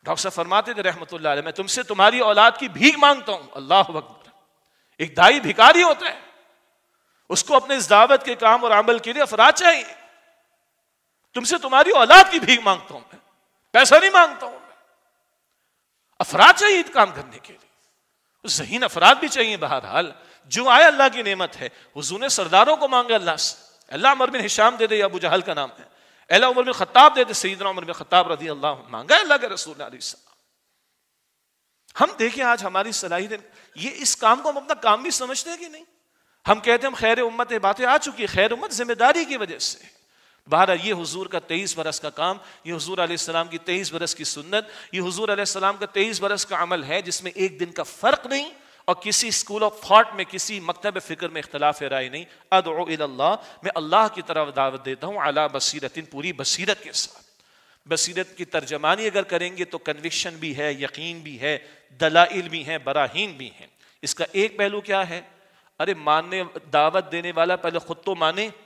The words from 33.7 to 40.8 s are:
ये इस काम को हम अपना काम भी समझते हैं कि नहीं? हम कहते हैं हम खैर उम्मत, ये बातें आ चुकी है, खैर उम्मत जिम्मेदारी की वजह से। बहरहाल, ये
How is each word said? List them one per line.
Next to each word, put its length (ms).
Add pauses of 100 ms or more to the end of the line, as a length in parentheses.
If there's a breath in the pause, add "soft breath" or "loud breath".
ये 120
इस 260
काम 260
को 80
हम 80
अपना 160
काम 300
भी 80
समझते 380
हैं 100
कि 100
नहीं? 140 (640)
हम 120
कहते 120
हैं 220
हम 20
खैर 240
उम्मत, 320
ये 80
बातें 260
आ 120
चुकी 260
है, 40
खैर 240
उम्मत 200
जिम्मेदारी 540
की 120
वजह 200
से। 220 (680)
बहरहाल, 300
ये 120